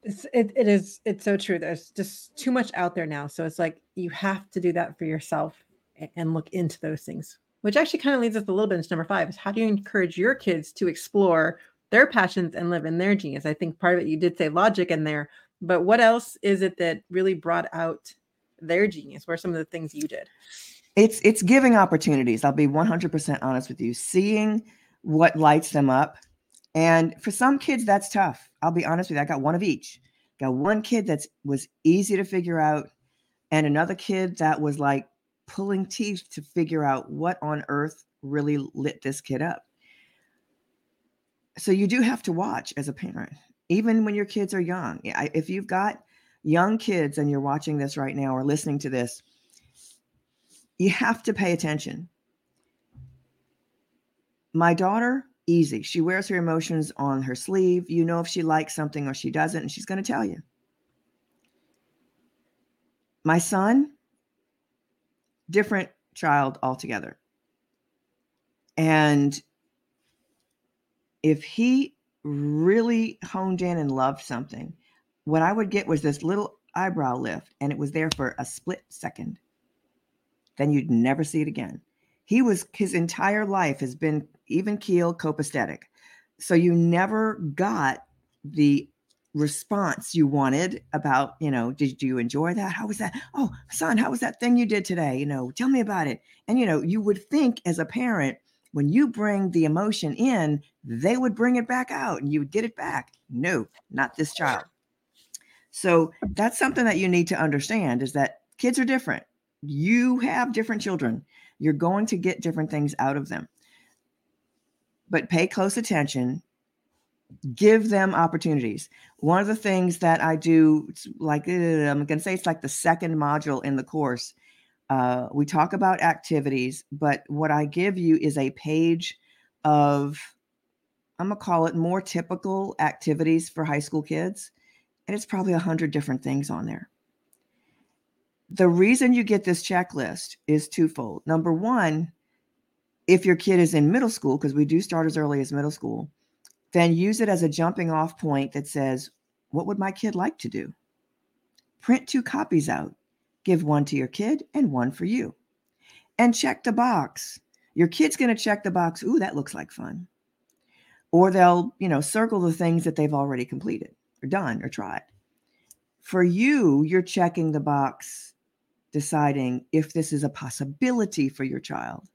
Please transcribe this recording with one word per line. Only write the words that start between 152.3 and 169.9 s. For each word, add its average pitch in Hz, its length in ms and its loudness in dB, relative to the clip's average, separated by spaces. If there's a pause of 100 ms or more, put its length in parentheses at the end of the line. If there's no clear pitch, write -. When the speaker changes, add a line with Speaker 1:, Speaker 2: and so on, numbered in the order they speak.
Speaker 2:
out. 76 260 -4 (500)
Give 175 180 2
one 147 240 2
to 143 100 -4
your 131 120 -2
kid 233 360 -2 (100)
and 254 180 2
one 123 180 0
for 143 140 -8
you. 208 300 -2 (840)
And 240 160 6
check - 300 -4
the 233 80 0
box. 226 640 -2 (360)
Your 170 140 4
kid's 294 280 2
gonna 240 180 2
check 208 300 -2
the 196 60 -2
box, 170 320 -2
"Ooh, 254 160 0
that 190 180 -4
looks 139 180 -6
like - 160 -12
fun." - 360 -14 (1080)
Or 180 180 8
they'll, 180 480 6
you 190 100 -2
know, 151 120 2
circle 220 400 0
the 170 120 2
things 165 320 2
that 160 120 -2
they've 151 180 0
already 139 300 -2
completed 135 500 -8 (280)
or 135 60 -8
done 151 360 -2
or - 40 -6
tried. - 340 -10 (960)
For 185 240 0
you, 185 580 4
you're 175 200 2
checking 170 500 0
the 147 80 -2
box, - 720 -4 (560)
deciding 143 800 -2
if 156 220 0